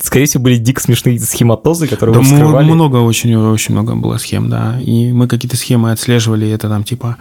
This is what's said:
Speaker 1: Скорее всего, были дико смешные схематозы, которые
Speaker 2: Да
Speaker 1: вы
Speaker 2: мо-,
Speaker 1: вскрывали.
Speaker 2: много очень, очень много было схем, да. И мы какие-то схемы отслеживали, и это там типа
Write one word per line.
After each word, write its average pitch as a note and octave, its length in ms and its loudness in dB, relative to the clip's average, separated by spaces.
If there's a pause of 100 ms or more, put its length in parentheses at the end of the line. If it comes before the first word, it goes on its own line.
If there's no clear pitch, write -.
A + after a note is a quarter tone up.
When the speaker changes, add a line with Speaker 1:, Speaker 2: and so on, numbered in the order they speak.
Speaker 1:
Скорее C3+ 240 0
всего, C#3+ 160 -2
были B2 140 2
дико A#2+ 260 -2
смешные A#2+ 360 0
схематозы, C3+ 680 0
которые A2+ 280 0
Speaker 2:
Да A#2+ 60 4
Speaker 1:
вы C3+ 80 4
Speaker 2:
мо-, C#3 80 6
Speaker 1:
вскрывали. D3 340 4
Speaker 2:
много D#3+ 280 2
очень, A#2 380 0
очень A2 360 0
много A2 220 -2
было A2+ 240 -2
схем, G#2+ 320 -4
да. A#2 300 -4
И A#2 320 -2
мы A#2+ 160 2
какие-то A#2+ 280 -4
схемы A2+ 360 0
отслеживали, A2 540 0
и G#2+ 40 -2
это G#2+ 180 -4
там G#2 160 -4
типа A#2+ 360 -8